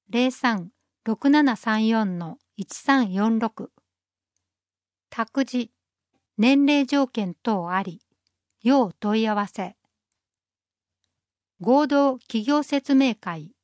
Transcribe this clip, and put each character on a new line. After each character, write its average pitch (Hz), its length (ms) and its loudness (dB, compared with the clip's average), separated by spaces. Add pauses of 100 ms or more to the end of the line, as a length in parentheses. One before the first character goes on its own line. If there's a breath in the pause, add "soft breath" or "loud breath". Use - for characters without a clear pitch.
零 247 220 0
三 208 400 -4 (320)
六 226 280 -2
七 285 240 4
三 220 320 -2
四 214 320 0
の 170 180 -12 (180)
一 - 200 -12
三 254 360 0
四 220 280 0
六。 226 320 -8 (1400)
託 247 340 -4
児、 247 280 -6 (640)
年 269 280 4
齢 285 200 4
条 277 220 0
件 190 340 -6
等 180 300 -4
あ 190 100 -2
り、 190 200 -10 (600)
要 240 380 2
問 214 200 -2
い 220 80 0
合 214 60 -2
わ 202 140 -2
せ。 190 280 -12 (1900)
合 262 260 2
同 277 320 2
企 220 260 -6
業 294 160 2
説 277 320 -2
明 262 220 2
会 165 360 -12 (120)